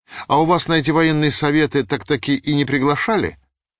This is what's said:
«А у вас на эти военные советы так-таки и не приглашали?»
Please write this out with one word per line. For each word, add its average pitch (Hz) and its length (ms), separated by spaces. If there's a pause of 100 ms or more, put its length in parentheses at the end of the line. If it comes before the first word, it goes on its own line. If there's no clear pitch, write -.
(280)
«А 139 120
у 160 60
вас 165 220
на 165 60
эти 151 180
военные 151 400
советы 147 520
так-таки 143 520
и 147 180
не 143 120
приглашали?» 139 760 (400)